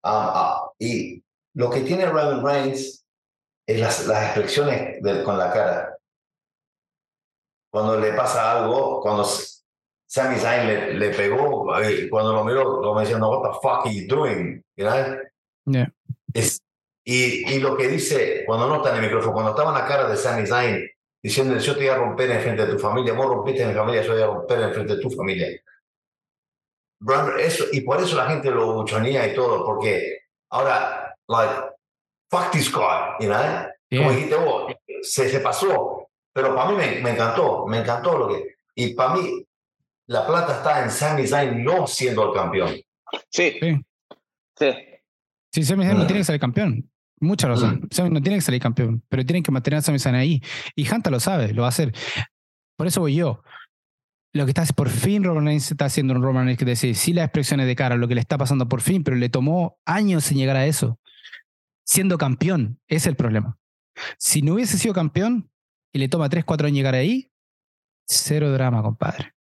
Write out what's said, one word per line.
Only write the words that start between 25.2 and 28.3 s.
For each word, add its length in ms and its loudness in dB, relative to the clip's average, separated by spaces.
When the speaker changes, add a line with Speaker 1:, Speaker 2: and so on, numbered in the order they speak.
Speaker 1:
Bro, 380 0
eso, 320 0
y 120 -2
por 180 0
eso 160 0
la 140 2